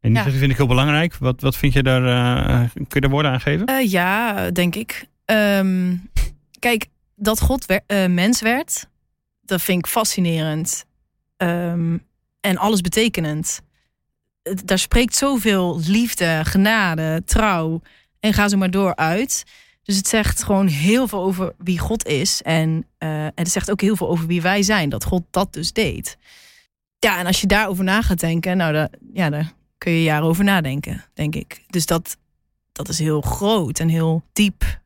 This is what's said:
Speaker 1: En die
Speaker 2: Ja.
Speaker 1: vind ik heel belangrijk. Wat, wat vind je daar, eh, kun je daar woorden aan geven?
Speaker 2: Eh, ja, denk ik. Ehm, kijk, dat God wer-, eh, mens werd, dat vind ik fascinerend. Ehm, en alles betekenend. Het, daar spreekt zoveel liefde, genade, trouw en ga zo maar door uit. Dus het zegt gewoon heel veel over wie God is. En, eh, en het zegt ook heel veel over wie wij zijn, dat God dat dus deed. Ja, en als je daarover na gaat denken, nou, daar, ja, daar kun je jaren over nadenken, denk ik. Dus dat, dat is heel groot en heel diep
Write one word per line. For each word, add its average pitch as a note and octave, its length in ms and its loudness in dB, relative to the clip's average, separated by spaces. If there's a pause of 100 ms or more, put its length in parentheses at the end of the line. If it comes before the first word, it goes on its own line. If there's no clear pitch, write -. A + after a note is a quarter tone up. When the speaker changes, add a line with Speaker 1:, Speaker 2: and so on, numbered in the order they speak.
Speaker 1:
En A2+ 120 2
die G#3+ 100 2
Speaker 2:
Ja. C#3 80 0
Speaker 1:
vind C3+ 200 2
ik B2+ 60 0
heel C#3 100 4
belangrijk. D3 500 2
Wat, B2+ 240 -2
wat C3+ 140 0
vind C#3+ 180 2
je C3+ 100 4
daar, B2+ 220 2 (400)
eh, A#2+ 280 2
kun C#3+ 160 -8
je C#3 120 0
daar C3+ 80 2
woorden C#3+ 220 2
aan B2+ 100 -2
geven? D#3+ 240 0
Speaker 2:
Eh, C4 260 0
ja, F#3+ 600 0
denk F3 240 0
ik. - 300 -10 (200)
Ehm, F#3+ 680 2 (640)
kijk, A#3+ 260 0 (300)
dat G#3+ 260 0
God C4 240 0
wer-, - 220 0
eh, G3 200 2
mens F3+ 340 2
werd, B3 460 -2 (540)
dat F3+ 200 -4
vind F3+ 240 0
ik - 60 -8
fascinerend. E3 960 -2 (520)
Ehm, E3+ 600 -2 (440)
en G3 160 0
alles G3+ 240 2
betekenend. E3+ 800 -2 (800)
Het, F#3 240 -8
daar F#3+ 120 2
spreekt - 360 2
zoveel G3+ 720 2
liefde, F3+ 560 2
genade, F3+ 840 2
trouw E3+ 560 0 (380)
en G#3+ 140 2
ga G#3 140 4
zo G3+ 100 2
maar F#3 140 2
door F#3+ 240 0
uit. F3+ 480 -2 (400)
Dus G3+ 120 -2
het G3 120 -2
zegt - 360 0
gewoon G3 240 2
heel G3+ 400 2
veel G3 160 -6
over F#3 340 -2
wie F3 220 -4
God F#3+ 280 -2
is. D3 340 -2
En, D#3+ 440 0 (120)
eh, D#3 280 -6
en D#3 100 -6
het E3+ 160 -2
zegt G#3 200 -4
ook G3 100 -2
heel G3+ 140 2
veel E3 140 -4
over E3 180 -2
wie F3 140 0
wij G3 220 2
zijn, F#3+ 260 2
dat G#2+ 140 -6
God F3 280 -2
dat F#3+ 220 -2
dus E3 200 -6
deed. - 440 -4 (840)
Ja, G3+ 200 2
en F3+ 60 -2
als F#3 160 2
je G3+ 60 0
daarover G3 360 2
na G3 180 2
gaat F#3 180 2
denken, E3+ 380 0
nou, E3 160 0
daar, D3+ 160 0 (240)
ja, E3+ 160 0
daar D3+ 220 -4 (260)
kun F3 140 -4
je E3 120 2
jaren D#3 240 2
over E3+ 160 2
nadenken, F3 600 -2 (100)
denk D3+ 220 -4
ik. - 340 -12
Dus F3 160 -2
dat, - 320 -2 (540)
dat - 180 -10
is D#3+ 100 -6
heel D#3 220 0
groot G3+ 580 -2
en E3 100 0
heel D#3+ 340 0 (100)
diep - 520 0